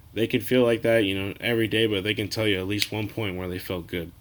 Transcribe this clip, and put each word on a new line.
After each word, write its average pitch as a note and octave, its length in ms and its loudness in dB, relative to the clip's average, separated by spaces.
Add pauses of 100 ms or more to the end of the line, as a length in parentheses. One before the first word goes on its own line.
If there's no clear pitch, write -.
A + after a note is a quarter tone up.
(140)
They A2 120 2
can A2+ 140 0
feel B2+ 240 4
like A#2 180 2
that, A2+ 220 4
you G2 100 0
know, G2 240 -4
every A2+ 300 0
day, A2 180 2
but G2+ 160 0
they G#2 120 0
can G#2 140 -4
tell A2 200 0
you F#2+ 100 2
at F#2 80 -4
least G#2 240 -2
one G#2 180 -4
point G2 280 -4
where F#2 100 -4
they F2+ 120 -4
felt F2+ 280 -6
good. E2 240 -6 (100)